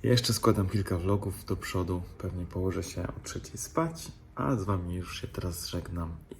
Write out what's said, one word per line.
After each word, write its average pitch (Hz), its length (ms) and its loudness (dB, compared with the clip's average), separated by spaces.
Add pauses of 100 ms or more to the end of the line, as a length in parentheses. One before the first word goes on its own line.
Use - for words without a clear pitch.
Jeszcze 120 300 6
składam 101 360 4
kilka 95 280 2
vlogów 98 480 2
do - 100 0
przodu. 90 460 0 (160)
Pewnie 90 280 -4
położę 90 380 0
się - 240 -4
o - 160 -6
trzeciej - 340 -8
spać, - 540 -2 (240)
a 139 200 2
z 98 80 0
wami 90 320 0
już 90 260 -6
się - 60 -6
teraz - 380 -4
żegnam 85 500 -4 (240)